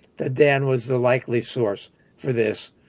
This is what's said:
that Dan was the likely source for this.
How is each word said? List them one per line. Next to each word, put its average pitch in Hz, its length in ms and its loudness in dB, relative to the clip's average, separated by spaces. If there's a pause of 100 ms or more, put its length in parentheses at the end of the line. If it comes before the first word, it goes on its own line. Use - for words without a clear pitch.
(180)
that 143 160 -4
Dan 139 320 4
was 127 200 0
the 131 120 0
likely 123 420 0
source 107 500 -4 (260)
for 131 180 -4
this. 110 380 -2 (160)